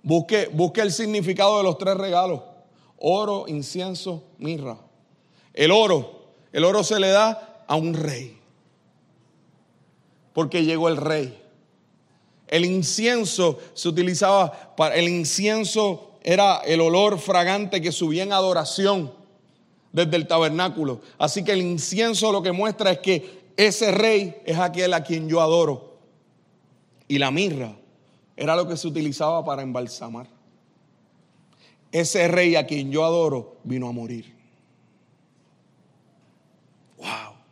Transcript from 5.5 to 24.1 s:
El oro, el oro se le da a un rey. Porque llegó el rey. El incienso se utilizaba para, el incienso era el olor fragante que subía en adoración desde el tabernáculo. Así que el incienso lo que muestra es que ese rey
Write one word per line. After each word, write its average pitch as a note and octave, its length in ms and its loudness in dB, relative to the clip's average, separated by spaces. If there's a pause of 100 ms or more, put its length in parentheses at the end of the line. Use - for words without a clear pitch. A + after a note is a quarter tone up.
El D#3 180 2
oro, F#3 600 2 (220)
el D#3 120 2
oro G3 180 4
se G#3+ 160 0
le F#3+ 100 2
da G#3+ 600 2
a D3+ 80 0
un D#3+ 180 -2
rey. C#3 460 -8 (1900)
Porque D#3+ 320 0
llegó D#3+ 240 2
el D#3+ 80 2
rey. C#3+ 440 -4 (1080)
El E3+ 160 0
incienso F#3 960 0 (160)
se - 140 -6
utilizaba F3+ 880 0
para, D#3 200 0
el E3+ 120 2
incienso G3+ 920 -2 (200)
era F#3+ 360 4
el E3 220 0
olor F3+ 400 4
fragante F#3+ 600 0
que D#3+ 120 -4
subía E3+ 320 -2
en G3+ 80 -4
adoración F#3+ 800 0 (800)
desde E3+ 240 0
el D#3+ 100 0
tabernáculo. D#3+ 720 0 (180)
Así D#3 260 -2
que G3+ 80 0
el F#3 100 2
incienso G3+ 680 -2
lo G3 100 0
que F#3 80 0
muestra G3 400 2
es F3+ 80 0
que F#3 460 -2 (120)
ese G#3 360 4
rey G3+ 520 2